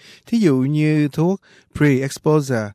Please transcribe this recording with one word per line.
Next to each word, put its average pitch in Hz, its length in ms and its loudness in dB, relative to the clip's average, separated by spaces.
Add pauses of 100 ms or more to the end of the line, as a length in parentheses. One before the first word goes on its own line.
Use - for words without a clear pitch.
(260)
thí 233 120 -2
dụ 165 180 4
như 151 520 0
thuốc 170 320 -2 (340)
pre-exposure 135 1000 0